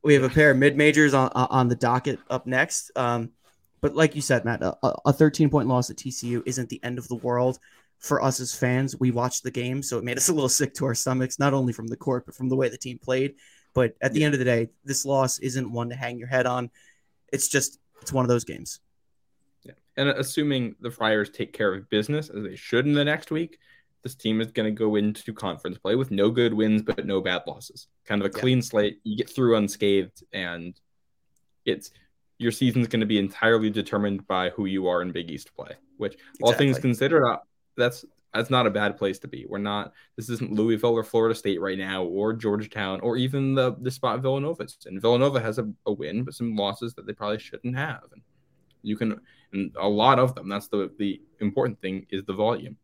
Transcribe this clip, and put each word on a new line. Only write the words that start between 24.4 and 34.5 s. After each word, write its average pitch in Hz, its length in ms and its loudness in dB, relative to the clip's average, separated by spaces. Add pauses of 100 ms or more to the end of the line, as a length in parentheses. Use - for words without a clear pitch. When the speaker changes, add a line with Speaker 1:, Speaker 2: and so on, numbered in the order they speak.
Speaker 2:
is 110 100 -4
gonna 110 180 -2
go 107 280 0
into 104 360 -2
conference 87 440 -8
play 104 180 0
with 131 160 -2
no 101 180 4
good 117 240 2
wins, 107 280 2
but 104 240 -4
no 98 160 0
bad 90 260 -2
losses. - 400 -16 (160)
Kind 104 180 -2
of 98 80 -2
a - 60 -8
Speaker 1:
Yeah. - 60 -8
Speaker 2:
clean 127 200 4
slate. 104 440 0
You 107 100 -4
get - 140 -4
through 120 260 4
unscathed, 98 800 0
and 87 440 -8 (840)
it's, - 280 -4 (460)
your 117 140 0
season's 120 380 2
gonna 110 160 0
be 107 120 2
entirely 110 520 2
determined 104 580 -4
by 92 220 -2
who 101 160 -6